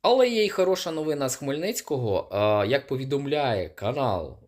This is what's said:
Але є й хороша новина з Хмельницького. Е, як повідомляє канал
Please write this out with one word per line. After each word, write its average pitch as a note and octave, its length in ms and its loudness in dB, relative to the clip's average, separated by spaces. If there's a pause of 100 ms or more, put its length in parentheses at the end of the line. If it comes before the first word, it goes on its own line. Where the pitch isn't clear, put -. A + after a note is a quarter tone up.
Але B3 280 4
є A3 160 2
й G3 40 2
хороша F3+ 420 0
новина D3+ 380 -2
з B2 60 -4
Хмельницького. C#3+ 960 -2
Е, G#2 360 2
як C#3 200 0
повідомляє C3+ 840 -2
канал G2+ 680 -2 (100)